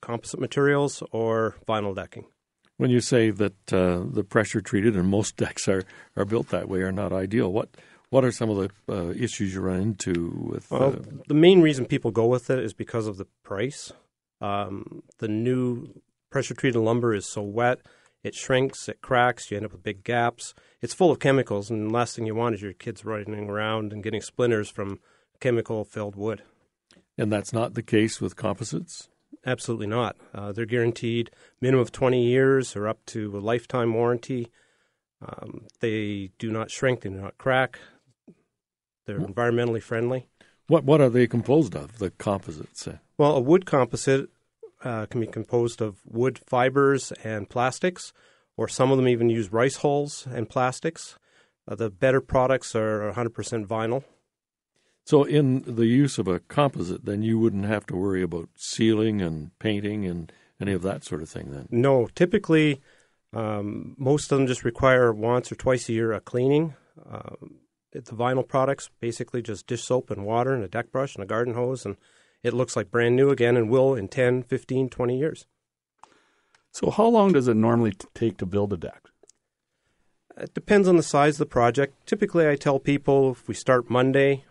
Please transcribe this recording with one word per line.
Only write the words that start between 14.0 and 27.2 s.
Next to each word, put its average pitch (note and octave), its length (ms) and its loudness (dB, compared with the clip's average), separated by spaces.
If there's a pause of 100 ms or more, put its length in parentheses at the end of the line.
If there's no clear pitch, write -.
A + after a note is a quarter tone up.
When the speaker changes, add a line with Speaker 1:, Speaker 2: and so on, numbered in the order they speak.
Speaker 1:
Um, G2+ 600 -6 (160)
the A#2 80 -4
new A#2 720 -2 (300)
pressure-treated B2+ 480 0
lumber A2+ 340 2
is G2 140 -6
so G#2 160 -8
wet, A#2 360 0 (440)
it G#2 100 -10
shrinks, C3 560 -2
it - 120 -12
cracks, B2 500 0
you G#2 60 -4
end G#2 100 -8
up - 40 -14
with F#2 120 -20
big G2+ 200 -8
gaps. A#2+ 520 -4 (260)
It's - 140 -8
full F3 160 4
of A#2 80 0
chemicals, A#2 500 0
and G#2+ 200 -4
the A2 40 -2
last A#2+ 220 -2
thing A#2 100 -6
you A2 80 -4
want A#2 220 -2
is F#2+ 80 -8
your G2 100 -10
kids - 320 -14
running G#2 440 -8
around G#2+ 440 -4
and G#2 100 -10
getting G#2 180 -6
splinters A2+ 480 -2
from G2 300 -8 (400)
chemical-filled G#2+ 760 -4
wood. G#2 260 -6 (760)
Speaker 2:
And G#2+ 140 0